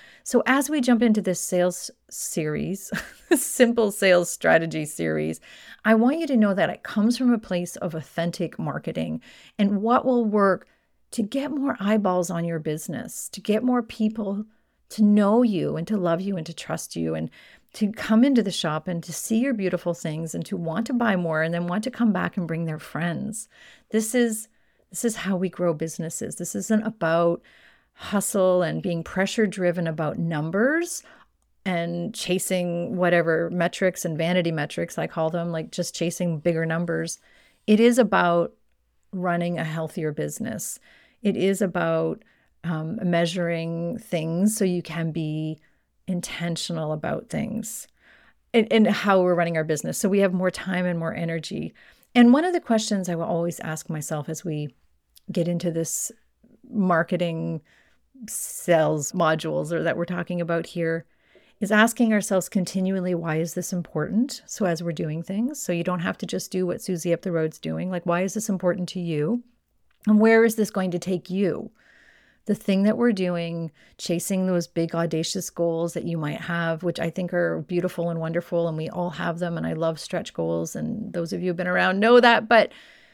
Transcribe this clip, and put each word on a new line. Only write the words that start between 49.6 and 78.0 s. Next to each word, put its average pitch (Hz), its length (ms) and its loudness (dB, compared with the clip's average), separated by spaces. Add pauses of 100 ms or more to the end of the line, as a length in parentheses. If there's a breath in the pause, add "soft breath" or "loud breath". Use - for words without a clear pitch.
business. 156 340 -2
So 202 120 0
we 196 100 4
have 190 140 4
more 180 180 0
time 180 340 -4
and 175 140 -2
more 165 140 -4
energy. 165 600 -6 (400 soft breath)
And 240 200 10
one 311 120 6
of 359 80 2
the 339 80 0
questions 220 460 0
I 170 80 -2
will 165 80 -4
always 170 380 -2
ask - 280 -8
myself 156 400 -6
as 160 140 -8
we 151 320 -4 (560)
get 170 160 0
into 175 240 0
this - 400 -4 (580)
marketing 170 920 0 (640 soft breath)
sales 156 880 0
modules 160 580 0
or 160 120 -2
that 151 140 0
we're 170 80 -2
talking 175 360 -4
about 165 260 -2
here 165 380 -4 (540 soft breath)
is 202 120 -2
asking 226 400 4
ourselves 196 380 2
continually, 185 640 0
"Why 165 240 0
is 165 160 -2
this 175 180 -6
important?" 185 760 -2
So - 180 -4
as 170 160 0
we're 170 100 -4
doing 160 300 -4
things, 233 400 -4
so - 100 -4
you 170 120 -2
don't 180 160 -2
have 185 200 -4
to 190 60 -6
just - 260 -6
do 185 140 -2
what 175 160 -4
Susie 175 320 -2
up 160 80 0
the 185 100 -4
road's 160 280 -2
doing. 160 300 -6
Like, 175 160 -6
why 170 160 2
is 190 120 -2
this 214 160 -4
important 180 400 0
to 185 100 -8
you? 170 440 -2 (640)
And 214 120 8
where 226 240 8
is 226 120 4
this 208 160 0
going 185 200 -2
to 175 80 -2
take 180 300 -4
you? 185 420 -2 (760 soft breath)
The 208 100 0
thing 196 280 2
that 214 140 4
we're 240 140 4
doing, 170 600 -2 (280 soft breath)
chasing 185 480 0
those 175 200 0
big, 165 280 -2
audacious 165 560 -2
goals 170 420 -2
that - 120 -6
you 170 120 -4
might 147 240 -6
have, 165 400 -2
which 175 180 -4
I 165 120 -4
think 180 220 -4
are 165 340 0
beautiful 175 420 -2